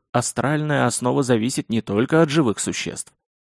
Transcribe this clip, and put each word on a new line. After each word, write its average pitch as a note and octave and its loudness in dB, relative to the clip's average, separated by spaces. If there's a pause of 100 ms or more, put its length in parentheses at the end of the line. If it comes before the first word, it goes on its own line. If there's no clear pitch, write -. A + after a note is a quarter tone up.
(120)
астральная C3+ 0
основа B2+ 0
зависит A#2+ 0
не A2 -2
только B2+ 2
от D#3+ 4
живых C3+ 0
существ? - -8 (480)